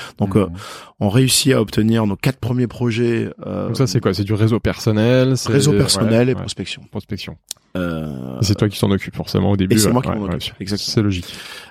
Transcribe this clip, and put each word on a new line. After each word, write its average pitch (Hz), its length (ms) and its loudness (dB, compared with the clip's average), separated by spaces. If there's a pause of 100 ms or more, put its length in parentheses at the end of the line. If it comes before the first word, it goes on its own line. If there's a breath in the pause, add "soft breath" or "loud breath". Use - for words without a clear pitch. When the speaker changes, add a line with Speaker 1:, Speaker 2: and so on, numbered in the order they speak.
(180 loud breath)
Speaker 1:
donc, 98 180 -2
Speaker 2:
Mhm. 104 80 6
Speaker 1:
euh, 87 40 0 (520 loud breath)
on 104 100 2
réussit 131 440 2
à 120 80 4
obtenir 110 460 2
nos 98 80 -2
quatre - 240 -2
premiers 123 280 -2
projets, 113 640 -2 (160)
euh, 95 220 -6
Speaker 3:
Donc 113 100 -4
ça, 131 100 2
c'est - 120 0
quoi ? 98 140 0
C'est 101 100 -2
du 101 100 0
réseau 110 260 2
personnel, 120 800 2
c'est - 140 -2
Speaker 1:
Réseau 101 200 4
Speaker 3:
des, 101 60 4
Speaker 1:
personnel 113 500 4
Speaker 3:
ouais, 127 60 2
Speaker 1:
et - 20 0
Speaker 3:
ouais. 95 60 -8
Speaker 1:
prospection. - 400 -8 (100)
Speaker 3:
Prospection. 95 460 -10 (380)
Speaker 1:
Euh, 76 680 -6
Speaker 3:
Et - 40 2
c'est 95 100 2
toi 107 140 0
qui - 100 -6
s'en 104 100 0
occupe - 260 -2
forcément 95 360 0
au 101 60 4
début, 95 180 4
Speaker 1:
et - 20 4
c'est 104 100 4
Speaker 3:
ouais, 113 60 2
Speaker 1:
moi 127 80 2
qui - 80 -4
Speaker 3:
ouais, - 60 -2
Speaker 1:
m'en 104 80 -6
Speaker 3:
ouais, 95 60 -4
Speaker 1:
occupe, 80 120 -4
Speaker 3:
sûr. - 180 -10
Speaker 1:
exactement. 98 340 -6
Speaker 3:
C'est 117 100 2
logique. 92 300 -2 (380 loud breath)